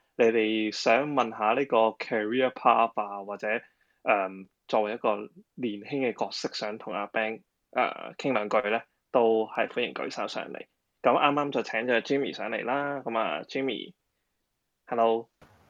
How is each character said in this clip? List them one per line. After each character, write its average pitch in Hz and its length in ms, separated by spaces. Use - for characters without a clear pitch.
你 120 80
哋 110 460
想 135 420
問 120 160
下 107 240
呢 139 120
個 120 120
career 123 600
path 117 480
啊， 101 240
或 101 140
者， 107 100
呃， 98 280
作 113 140
為 107 140
一 - 20
個 107 180
年 104 260
輕 131 300
嘅 - 60
角 101 140
色 - 220
想 107 240
同 107 160
阿 101 140
Ben， 110 360
呃， - 460
傾 139 160
兩 107 160
句 110 120
咧， 107 220
都 113 340
係 - 240
歡 123 180
迎 - 60
舉 - 160
手 104 180
上 - 240
嚟。 - 140
噉 123 100
啱 143 220
啱 143 180
就 131 100
請 110 200
咗 120 200
Jimmy 139 320
上 107 160
嚟 107 160
啦， 143 400
噉 117 120
啊， 87 260
Jimmy，hello。 - 1900